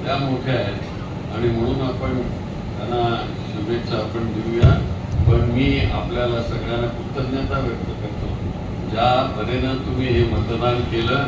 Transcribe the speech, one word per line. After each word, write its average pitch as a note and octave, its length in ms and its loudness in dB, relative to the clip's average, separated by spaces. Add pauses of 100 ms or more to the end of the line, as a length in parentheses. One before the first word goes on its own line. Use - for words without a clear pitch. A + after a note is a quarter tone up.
त्या C3 120 0
मोठ्या C3 380 0
आहेत - 260 0 (540)
आणि A#2 140 2
म्हणून A#2+ 320 2
आपण B2+ 400 0 (560)
त्यांना F4+ 500 0 (220)
शुभेच्छा A#2 480 -2
आपण A2+ 300 -2
देऊया. A2+ 440 4 (580)
पण A#2+ 120 6
मी C3+ 400 4 (120)
आपल्याला A#2+ 500 -2
सगळ्यांना A#2 440 -2
कृतज्ञता C3 720 -2
व्यक्त A#2 300 -2
करतो, - 400 -6 (600)
ज्या B2 460 2
तऱ्हेनं B2 380 0
तुम्ही B2+ 320 -2
हे A#2+ 180 4
मतदान A#2 560 0
केलं A#2+ 360 0 (120)